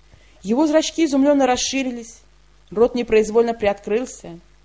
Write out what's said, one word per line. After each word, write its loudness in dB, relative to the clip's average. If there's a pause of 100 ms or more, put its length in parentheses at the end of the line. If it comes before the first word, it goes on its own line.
(440)
Его 2
зрачки 0
изумлённо 2
расширились, -4 (520)
рот 2
непроизвольно 2
приоткрылся, -4 (260)